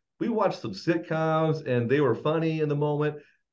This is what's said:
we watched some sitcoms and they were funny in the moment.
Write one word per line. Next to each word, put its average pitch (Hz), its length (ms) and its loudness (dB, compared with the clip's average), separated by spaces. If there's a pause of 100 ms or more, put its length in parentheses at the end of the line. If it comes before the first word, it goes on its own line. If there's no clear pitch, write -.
(180)
we 226 100 -2
watched 208 320 0
some 107 120 -6
sitcoms 160 920 0
and 120 240 2
they 143 100 4
were 123 140 4
funny 160 460 0
in 147 80 0
the 143 80 0
moment. 147 400 0 (360)